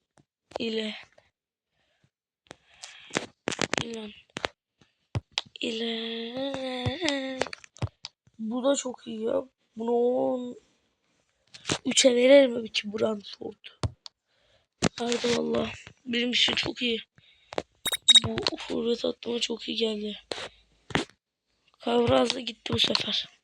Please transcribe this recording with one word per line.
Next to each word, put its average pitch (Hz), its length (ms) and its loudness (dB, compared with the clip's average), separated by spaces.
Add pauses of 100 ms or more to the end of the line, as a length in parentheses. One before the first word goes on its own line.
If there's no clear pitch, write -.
(580)
İle. 220 360 -4 (3000)
İlan. 220 260 -10 (1500)
İle. 254 1800 -4 (960)
Bu 226 260 -6
da 277 100 2
çok 254 320 -8
iyi 220 160 -8
ya. 262 220 -2 (320)
Bunu 226 160 -4
on 247 640 0 (1300)
üçe 254 300 4
verir 262 320 10
mi 233 260 -4
ki 208 200 -4
Brentford? 220 640 -4 (1400)
Hadi 240 400 2
valla. 233 320 -2 (340)
Benim 240 260 -2
için - 240 4
çok - 280 -4
iyi. 233 180 0 (1200)
Bu 226 320 -2
forvet 233 480 -2
attıma 240 340 -4
çok 226 300 -4
iyi 233 80 -4
geldi. 214 440 -4 (1600)
Kavraz 240 560 4
da 262 60 -8
gitti 233 320 -8
bu 233 60 0
sefer. - 500 0 (160)